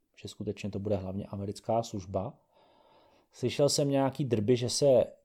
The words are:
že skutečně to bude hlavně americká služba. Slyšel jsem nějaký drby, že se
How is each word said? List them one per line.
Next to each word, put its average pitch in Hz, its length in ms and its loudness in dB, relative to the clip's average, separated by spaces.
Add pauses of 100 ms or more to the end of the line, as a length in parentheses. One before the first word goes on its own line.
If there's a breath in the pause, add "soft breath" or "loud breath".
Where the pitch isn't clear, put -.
(220)
že - 60 -16
skutečně 104 420 -8
to 101 100 -8
bude 101 160 0
hlavně 95 300 -6
americká 104 580 -4
služba. 98 500 -6 (960 soft breath)
Slyšel 139 380 0
jsem 143 200 0
nějaký 135 360 0
drby, 113 300 2
že 120 140 -2
se 131 360 6 (200)